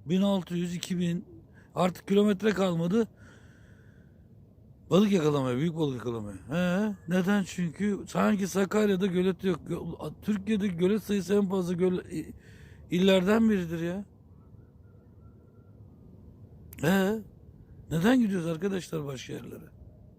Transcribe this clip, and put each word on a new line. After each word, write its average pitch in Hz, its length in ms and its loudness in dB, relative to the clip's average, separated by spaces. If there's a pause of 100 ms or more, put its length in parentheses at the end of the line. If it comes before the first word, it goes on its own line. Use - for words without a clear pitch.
bin 185 160 2
altı 196 340 0
yüz, 175 200 -4
iki 175 240 -4
bin. 175 260 -2 (500)
Artık 175 320 0
kilometre 208 440 4
kalmadı. 180 560 0 (1800)
Balık 196 220 4
yakalamaya, 147 460 2
büyük 156 180 -2
balık 147 200 -2
yakalamaya. 110 420 -8 (120)
He, 180 460 -2 (120)
neden? 185 360 2
Çünkü 180 640 -4
sanki 196 400 2
Sakarya'da 196 580 0
gölet 180 380 0
yok. 180 160 0 (100)
Gö-, 160 520 -8
Türkiye'de 208 460 -2
gölet 185 360 0
sayısı 196 300 -2
en 202 160 4
fazla 185 240 -2
göl-, 180 380 0
i-, - 220 -8 (580)
illerden 190 580 6
biridir 175 300 0
ya. 175 260 -6 (2750)
He, 190 380 2 (720)
neden 208 280 4
gidiyoruz 190 280 0
arkadaşlar 165 580 -6
başka 135 280 -12
yerlere? - 360 -14 (500)